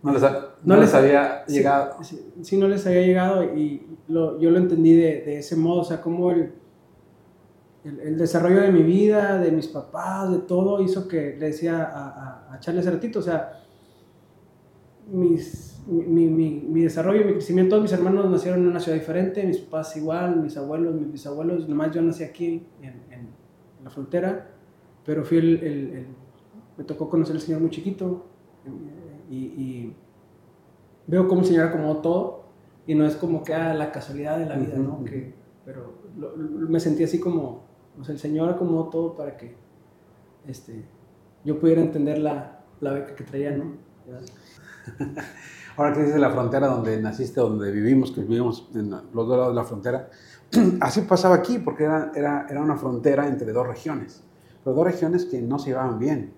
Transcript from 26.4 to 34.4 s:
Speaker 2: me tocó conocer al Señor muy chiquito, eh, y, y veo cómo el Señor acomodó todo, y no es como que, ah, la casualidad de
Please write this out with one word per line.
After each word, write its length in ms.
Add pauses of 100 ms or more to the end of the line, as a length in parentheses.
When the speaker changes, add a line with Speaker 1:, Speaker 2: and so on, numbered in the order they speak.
Speaker 2:
me 80
tocó 240
conocer 280
al 60
Señor 200
muy 80
chiquito, 560 (400)
eh, 640
y, 60
y 600 (1120)
veo 200
cómo 140
el 60
Señor 220
acomodó 300
todo, 460 (420)
y 80
no 120
es 100
como 260
que, 120
ah, 180
la 200
casualidad 460
de 80